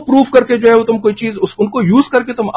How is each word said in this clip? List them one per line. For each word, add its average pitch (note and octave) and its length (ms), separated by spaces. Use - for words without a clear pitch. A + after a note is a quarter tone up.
پروف C4+ 300
کر B3+ 120
کے A#3+ 100
جو A3+ 120
ہے A3+ 100
وہ A3+ 60
تم A3+ 140
کوئی G#3 160
چیز، A3 280
اس، F#3+ 160
ان G#3 120
کو A#3+ 120
یوز G#3 280
کر B3 140
کے B3 80
تم A3+ 240